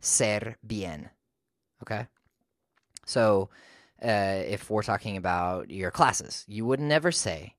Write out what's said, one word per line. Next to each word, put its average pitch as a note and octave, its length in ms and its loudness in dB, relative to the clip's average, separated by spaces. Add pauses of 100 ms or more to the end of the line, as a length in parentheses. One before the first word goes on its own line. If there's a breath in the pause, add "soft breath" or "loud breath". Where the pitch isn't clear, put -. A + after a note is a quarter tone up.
ser G#2+ 560 0 (100)
bien, F#2 420 -6 (720)
okay? A2 240 -6 (1000)
So, G#2 420 4 (540 loud breath)
uh, G2 440 2
if - 220 -6
we're G#2+ 140 0
talking G2+ 340 -2
about F2+ 540 -2
your F2+ 200 -4
classes, - 560 0
you G#2+ 200 -6
would C3 140 2
never D3+ 300 2
say, F#2+ 480 -4